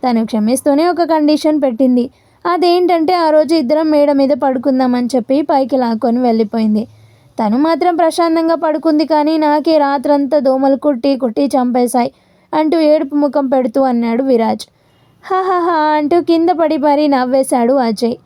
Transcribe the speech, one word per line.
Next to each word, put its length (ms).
తను 160
క్షమిస్తూనే 600
ఒక 160
కండిషన్ 580
పెట్టింది. 480
అదేంటంటే, 680
ఆ 160
రోజు 260
ఇద్దరం 360
మేడ 200
మీద 180
పడుకుందామని 880
చెప్పి 260
పైకి 360
లాక్కొని 420
వెళ్ళిపోయింది. 680
తను 120
మాత్రం 380
ప్రశాంతంగా 600
పడుకుంది 500
కానీ 320
నాకే 400
రాత్రంతా 600
దోమలు 360
కుట్టి 400
కుట్టి 300
చంపేశాయి" 680
అంటూ 260
ఏడుపు 360
ముఖం 320
పెడుతూ 340
అన్నాడు 420
విరాజ్. 420
"హహహా" 520
అంటూ 440
కింద 280
పడి 280
మరీ 300
నవ్వేశాడు 680
అజయ్. 420